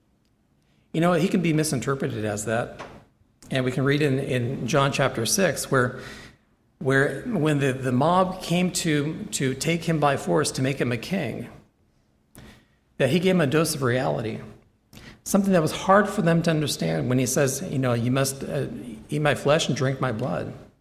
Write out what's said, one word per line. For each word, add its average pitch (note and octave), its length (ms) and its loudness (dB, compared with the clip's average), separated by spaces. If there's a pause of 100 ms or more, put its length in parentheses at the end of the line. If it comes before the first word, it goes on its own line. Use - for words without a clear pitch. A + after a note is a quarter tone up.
(920)
You D#3+ 80 0
know, F3 120 4
he E3+ 160 2
can F#3 140 2
be E3+ 100 2
misinterpreted C#3 720 -2
as G#2 220 -4
that. A#2 340 -4 (680)
And C3+ 120 0
we B2+ 100 0
can C3 120 0
read C#3+ 160 4
in, C3+ 180 2
in B2+ 480 -2
John C#3 240 2
chapter A#2 360 0
six, - 440 0
where, B2+ 300 2 (800)
where C3+ 480 2
when D#3 320 0
the, C3+ 160 0
the B2+ 180 -4
mob F3+ 500 2
came F3 300 0
to, D#3 600 -2
to C3+ 200 0
take E3 320 -2
him D#3+ 160 0
by C#3+ 160 2
force D#3 360 0
to C3 100 -4
make C#3 180 -2
him B2 120 -2
a A#2+ 40 -2
king, A#2+ 520 -6 (1500)
that B2+ 140 2
he F3 100 2
gave F#3 140 2
him F3 80 4
a C#3+ 40 2
dose D#3 280 2
of C#3 80 -6
reality, B2+ 560 -2 (880)
something G3 280 2
that F3 80 6
was D#3 120 2
hard G#3 360 4
for G3+ 140 -4
them E3 220 4
to E3+ 60 0
understand D#3 600 -2
when B2+ 80 4
he B2+ 80 2
says, C3+ 440 0
you C#3+ 80 -2
know, B2+ 140 2
"You A#2+ 180 0
must, C3+ 320 0
uh, C3+ 220 -4 (460)
eat D3+ 100 -2
my D3 140 2
flesh D3 340 2
and C3+ 80 0
drink C3 240 -2
my B2+ 100 0
blood." A2+ 440 -4 (260)